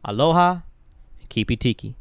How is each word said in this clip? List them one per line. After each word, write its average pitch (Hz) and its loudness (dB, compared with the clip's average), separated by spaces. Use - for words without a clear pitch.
aloha 165 2
and - -20
keep 110 -2
it 117 0
tiki. 113 -4